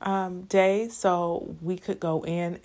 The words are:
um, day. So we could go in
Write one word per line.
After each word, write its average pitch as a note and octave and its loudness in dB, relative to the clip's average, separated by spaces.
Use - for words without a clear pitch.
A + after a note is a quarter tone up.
um, F#3 -2
day. G3 4
So F3 0
we F3+ -4
could - -6
go D#3+ 0
in F3 -4